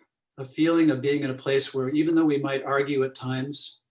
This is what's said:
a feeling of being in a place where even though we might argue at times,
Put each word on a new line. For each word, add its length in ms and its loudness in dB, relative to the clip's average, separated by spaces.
a 60 -10
feeling 460 2
of 100 -2
being 220 0
in 80 -2
a 40 -4
place 380 0
where 180 -2
even 260 2
though 80 4
we 140 2
might 260 -2
argue 400 0
at 100 -6
times, 640 -6